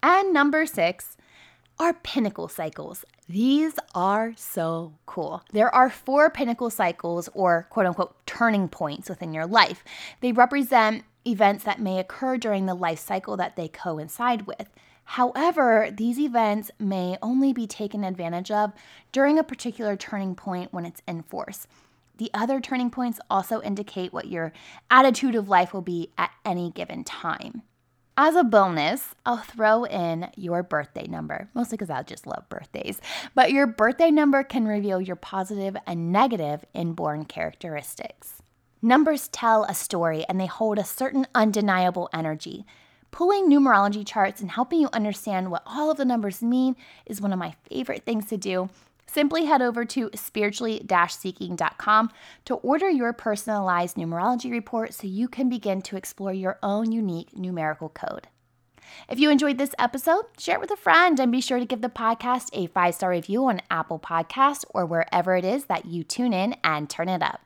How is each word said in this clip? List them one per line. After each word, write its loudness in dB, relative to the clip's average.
And 4
number 4
six -2
are 2
pinnacle -4
cycles. -10
These 2
are 0
so -4
cool. -8
There 4
are 6
four 4
pinnacle -2
cycles, -2
or 2
quote 2
unquote -2
turning 0
points, -8
within -10
your -4
life. 2
They 0
represent 4
events 2
that -2
may -2
occur -4
during 0
the -2
life -2
cycle -6
that -4
they -8
coincide -4
with. -12
However, 2
these -2
events 0
may -2
only 2
be -4
taken -6
advantage -6
of 0
during 4
a 4
particular -6
turning -6
point -8
when -6
it's -16
in -8
force. -12
The -6
other 0
turning -2
points -4
also 0
indicate -6
what -8
your -4
attitude 6
of -2
life 4
will -6
be -6
at -2
any -2
given -10
time. -10
As 6
a 6
bonus, 2
I'll -2
throw 2
in -4
your -4
birthday -6
number, -10
mostly -4
'cause -8
I -6
just -16
love -10
birthdays. -10
But 4
your 4
birthday 2
number 4
can -2
reveal 0
your -6
positive -6
and -4
negative 0
inborn -4
characteristics. -12
Numbers 4
tell 2
a -6
story, -2
and -2
they -2
hold -2
a -2
certain -2
undeniable 2
energy. -6
Pulling 2
numerology 6
charts 0
and -8
helping 0
you 4
understand -2
what -6
all -2
of 0
the 0
numbers 0
mean 2
is -10
one 0
of -2
my -8
favorite -6
things -4
to -6
do. -4
Simply 0
head 4
over 0
to -4
spiritually -4
dash 2
seeking -8
dot -2
com 2
to -4
order 0
your 2
personalized -2
numerology -2
report -4
so -10
you -2
can -2
begin -2
to -10
explore -8
your -4
own 0
unique -4
numerical -6
code. -10
If -8
you 6
enjoyed 2
this -2
episode, 2
share -2
it -2
with -8
a -4
friend 6
and 4
be 0
sure -2
to -2
give -4
the -2
podcast -2
a -4
five-star 0
review 0
on 0
Apple -4
Podcasts 0
or -2
wherever 2
it 0
is 0
that -4
you -6
tune -2
in 0
and 2
turn -4
it 0
up. -4